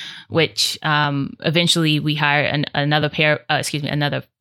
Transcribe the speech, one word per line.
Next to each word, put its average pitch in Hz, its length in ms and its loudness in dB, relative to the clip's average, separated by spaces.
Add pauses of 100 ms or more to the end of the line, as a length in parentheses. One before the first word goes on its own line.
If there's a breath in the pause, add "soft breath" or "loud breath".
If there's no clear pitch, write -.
(280 loud breath)
which, - 560 0
um, 147 560 0
eventually 165 600 2
we 147 140 0
hired 147 340 2
an-, 147 180 -2 (100)
another 151 320 2
pair, 151 320 0 (100)
uh, 151 60 2
excuse 147 280 -4
me, 135 60 -6
another 143 340 -2 (180)